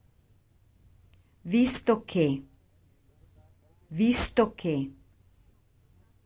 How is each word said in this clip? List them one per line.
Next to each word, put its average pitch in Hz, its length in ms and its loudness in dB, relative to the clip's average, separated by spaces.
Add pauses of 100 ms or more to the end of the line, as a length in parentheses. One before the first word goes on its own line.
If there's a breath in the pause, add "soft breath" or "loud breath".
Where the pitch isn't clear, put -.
(1400)
Visto 226 640 0
che. 143 400 0 (1400)
Visto 220 680 0
che. 151 380 -4 (1300)